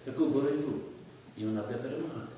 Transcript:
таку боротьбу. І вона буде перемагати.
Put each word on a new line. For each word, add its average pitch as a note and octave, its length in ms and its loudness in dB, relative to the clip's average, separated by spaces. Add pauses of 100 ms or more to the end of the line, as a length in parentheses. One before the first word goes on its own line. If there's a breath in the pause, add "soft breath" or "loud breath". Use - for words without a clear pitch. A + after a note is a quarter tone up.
таку D#3 220 4
боротьбу. D3 460 4 (640)
І G#2+ 80 -4
вона G#2+ 180 2
буде A#2+ 120 -2
перемагати. - 640 -4